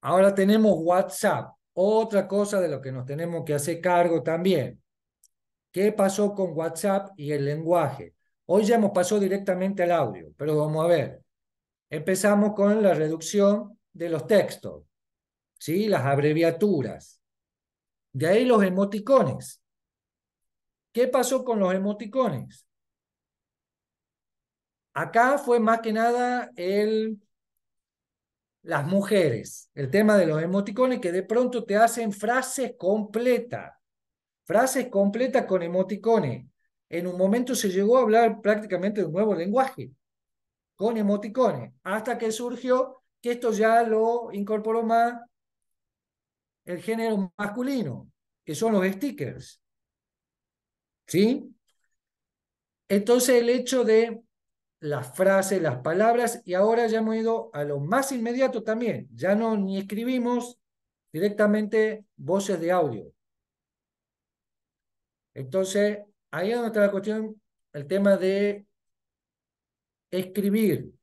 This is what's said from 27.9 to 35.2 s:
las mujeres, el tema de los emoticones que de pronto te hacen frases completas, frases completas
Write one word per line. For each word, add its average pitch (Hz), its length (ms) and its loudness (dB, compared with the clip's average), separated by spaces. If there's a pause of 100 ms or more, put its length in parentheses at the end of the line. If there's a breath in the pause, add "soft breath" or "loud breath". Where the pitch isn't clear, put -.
las 139 240 -4
mujeres, 180 880 -2
el 139 160 -6
tema 208 280 4
de 180 100 4
los 156 120 0
emoticones 202 600 -2
que 185 120 -4
de 185 120 -2
pronto 247 420 -2
te 196 120 -2
hacen 226 340 2
frases 247 680 -4
completas, 208 960 -2 (680)
frases 254 460 0
completas 220 580 0